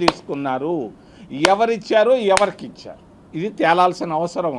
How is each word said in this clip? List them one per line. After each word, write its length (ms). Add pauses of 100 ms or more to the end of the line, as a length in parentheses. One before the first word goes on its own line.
తీసుకున్నారు? 760 (760)
ఎవరిచ్చారు? 600 (220)
ఎవరికిచ్చారు? 680 (340)
ఇది 120 (100)
తేలాల్సిన 640
అవసరం 380